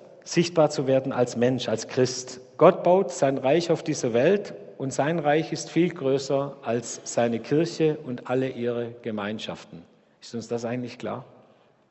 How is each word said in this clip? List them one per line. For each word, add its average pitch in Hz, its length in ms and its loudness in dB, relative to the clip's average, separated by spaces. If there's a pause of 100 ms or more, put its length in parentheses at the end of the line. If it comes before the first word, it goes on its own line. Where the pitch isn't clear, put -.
(220)
sichtbar 160 480 2
zu 139 160 -2
werden 131 260 2
als 123 240 0
Mensch, 120 320 2
als 110 200 -4
Christ? - 520 -2 (180)
Gott 175 260 8
baut 185 260 4
sein 135 280 0
Reich 151 340 2
auf 156 100 0
dieser 139 300 -2
Welt 170 420 2 (240)
und 135 140 -6
sein 151 260 0
Reich 151 340 0
ist 147 160 -8
viel 170 240 2
größer 139 680 0
als - 400 -4
seine 117 380 0
Kirche 156 680 0
und 123 240 -10
alle 131 180 0
ihre 120 440 -4 (100)
Gemeinschaften. 104 800 -8 (400)
Ist - 140 -16
uns 113 100 -8
das 120 180 -4
eigentlich 120 320 -6
klar? 113 280 -8 (680)